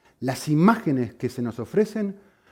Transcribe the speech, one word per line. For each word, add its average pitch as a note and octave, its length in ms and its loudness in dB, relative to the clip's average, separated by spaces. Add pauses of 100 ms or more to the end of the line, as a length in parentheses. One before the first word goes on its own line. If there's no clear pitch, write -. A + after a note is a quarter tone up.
(200)
Las C3 300 -4
imágenes D#3 640 2
que B2+ 160 -4
se - 120 -8
nos A#2 180 -6
ofrecen G3+ 600 -2 (320)